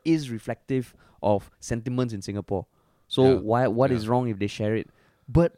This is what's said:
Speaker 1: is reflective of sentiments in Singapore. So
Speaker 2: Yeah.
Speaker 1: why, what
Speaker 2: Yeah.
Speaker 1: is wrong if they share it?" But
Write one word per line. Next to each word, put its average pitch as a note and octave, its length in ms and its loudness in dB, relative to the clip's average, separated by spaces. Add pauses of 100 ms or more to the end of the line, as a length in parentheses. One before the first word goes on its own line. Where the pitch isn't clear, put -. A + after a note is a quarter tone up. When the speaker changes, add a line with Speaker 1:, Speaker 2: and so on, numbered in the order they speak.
Speaker 1:
is D#3 260 0
reflective A#2+ 640 -6 (280)
of G2+ 280 0 (100)
sentiments B2 520 -4
in G2+ 100 -8
Singapore. G2+ 440 -6 (400)
So - 180 2
Speaker 2:
Yeah. C3 160 8
Speaker 1:
why, A#2 280 2
what B2 240 2
Speaker 2:
Yeah. B2 60 2
Speaker 1:
is G#2+ 100 -4
wrong B2 200 0
if G#2+ 120 -4
they G2+ 80 -2
share G#2+ 260 -2
it?" G#2+ 160 -6 (380)
But E3 300 4